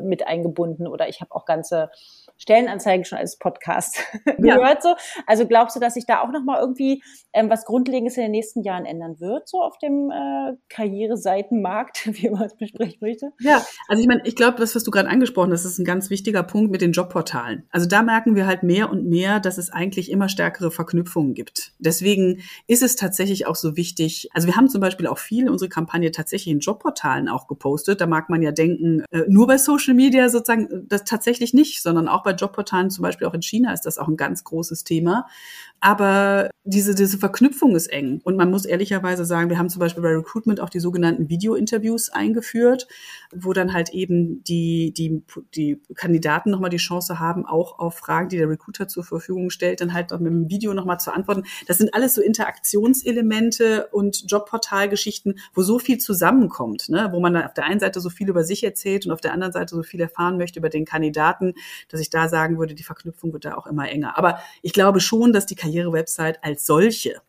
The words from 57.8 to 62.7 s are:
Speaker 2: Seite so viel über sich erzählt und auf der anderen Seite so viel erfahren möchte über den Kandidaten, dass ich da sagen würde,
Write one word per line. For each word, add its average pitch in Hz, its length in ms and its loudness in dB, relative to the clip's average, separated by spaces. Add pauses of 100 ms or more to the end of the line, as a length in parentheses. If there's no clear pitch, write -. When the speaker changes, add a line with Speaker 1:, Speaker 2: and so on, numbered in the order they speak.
Speaker 2:
Seite 190 200 -2
so 175 100 -6
viel 196 180 -6
über 175 160 2
sich 190 180 -4
erzählt 196 440 -2
und 165 60 -2
auf 160 80 -6
der - 120 -4
anderen 180 200 -4
Seite 175 220 -6
so 165 80 -4
viel 170 180 -10
erfahren 175 380 -2
möchte 175 200 -6
über 160 100 -2
den 156 160 -4
Kandidaten, 160 720 0 (340)
dass 160 120 -8
ich 156 100 -6
da 165 180 0
sagen 160 300 0
würde, 156 160 -4